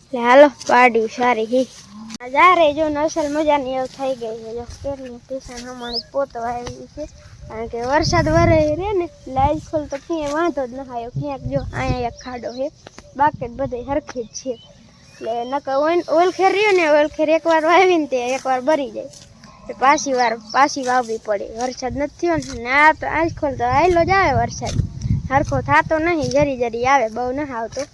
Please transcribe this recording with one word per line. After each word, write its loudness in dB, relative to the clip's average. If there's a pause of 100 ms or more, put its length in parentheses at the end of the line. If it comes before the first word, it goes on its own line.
એટલે -8
હાલો, 10 (180)
પાડ્યું 4
સારી 0
હી. 0 (520)
આ -14
જારે 6
જો 0
ને -2
અસલ -2
મજાની 0
એવું -6
થઈ -4
ગઈ -8
છે. -14
જો -10
કેટલી -10
ભીષણ -12
હમણાં -10
જ -12
પોતો -4 (120)
આવી -10
છે. -10 (400)
કારણ -10
કે -6 (140)
વરસાદ 2
વરે 6 (200)
રે -4 (100)
ને -2
એટલે -8
આજકાલ 0
તો -8
ક્યાંય -6
વાંધો -2
જ -10
ન -10
આવ્યો. -10
ક્યાંક -8
જો 0 (120)
અહીંયા -4
એક -20
ખાડો -12 (100)
છે, -4 (500)
બાકી -2
જ -14
બધે -6 (100)
હરખી -6
જ -18
છે. -8 (600)
એટલે -8 (180)
નકર -4 (100)
ઓલ-, 0 (100)
ઓલખેર 4
રહ્યો 2
ને, 4 (160)
ઓલખેર 0
એકવાર 2
વાવીને 4
તે -2 (180)
એકવાર -2
બરી 0
જાય. -12 (540)
તો -12 (100)
પાછી 2
વાર, 2 (220)
પાછી 2
વાવવી 0
પડે. -4 (120)
વરસાદ -6
નથી -6
થયો 0
ને, -8
ને -6
આ 6
તો -6
આજકાલ -2
તો -2
આયલો 4
જ 4
આવે 4
વરસાદ. -6 (560)
હરખો 0 (120)
થાતો 4
નહીં, 0
જરી 2
જરી -2
આવે, 4
બહુ -4
ન -4
આવતો. -8 (120)